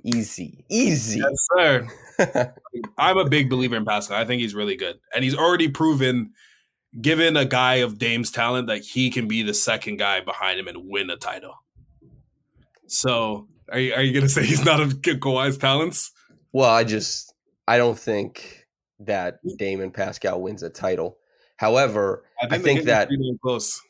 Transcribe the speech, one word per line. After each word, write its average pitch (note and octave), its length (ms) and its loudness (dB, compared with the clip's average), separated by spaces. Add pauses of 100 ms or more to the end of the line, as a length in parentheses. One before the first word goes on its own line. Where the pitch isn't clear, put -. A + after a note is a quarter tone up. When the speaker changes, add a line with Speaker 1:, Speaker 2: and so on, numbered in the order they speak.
Speaker 1:
easy. - 680 -4
Easy. D3+ 500 0
Speaker 2:
Yes, - 340 0
sir. C3 320 4 (320)
Speaker 1:
<laughs> - 800 -4
Speaker 2:
I'm F#3 200 4
a E3 100 2
big C#3 220 2
believer B2+ 260 0
in G#2+ 80 -2
Pascal. G#2 320 -2
I A2+ 80 0
think B2 160 -2
he's G#2+ 140 -6
really G#2 220 -4
good. F2+ 220 -8 (160)
And B2+ 80 0
he's C3 120 0
already E3 340 2
proven, C3 640 0 (680)
given D#3 380 2
a C#3+ 80 4
guy B2+ 320 2
of A2+ 220 0
Dame's A#2 320 -2
talent, A#2+ 380 -2
that G#2+ 100 -2
he B2+ 320 -2
can A#2 180 -4
be A2 140 -2
the G#2 100 -2
second G#2 460 -2
guy G2+ 240 0
behind F#2+ 360 -4
him F#2 100 -8
and F2 200 -14
win G2 220 -4
a F2 60 -6
title. F2+ 380 -12 (1300)
So, A2 640 -2 (220)
are B2+ 80 -4
you, B2+ 140 0
are B2+ 100 2
you C3 120 2
gonna C#3 140 4
say - 160 2
he's D3 200 2
not D#3 160 6
a D3+ 60 2
Ka-, C#3 320 -2
Kawhi's C3+ 400 0
talents? C#3+ 540 0 (420)
Speaker 1:
Well, B2+ 160 6
I A#2 140 6
just, - 500 -4 (340)
I A#2 80 6
don't A#2+ 220 4
think - 680 -6 (340)
that G2 400 -4 (180)
Dame F#2+ 240 -4
and F#2 100 -8
Pascal F#2 480 -4
wins F#2 220 -8
a E2+ 80 -10
title. F2+ 480 -4 (380)
However, G#2+ 680 2 (160)
Speaker 2:
I A#2+ 60 -4
think A#2+ 60 -4
Speaker 1:
I - 60 -2
Speaker 2:
they - 60 -4
Speaker 1:
think C#3+ 160 4
Speaker 2:
could C#3+ 80 0
Speaker 1:
that G#2+ 200 4
Speaker 2:
be C#3 80 0
pretty B2+ 260 -4
close. B2 460 -4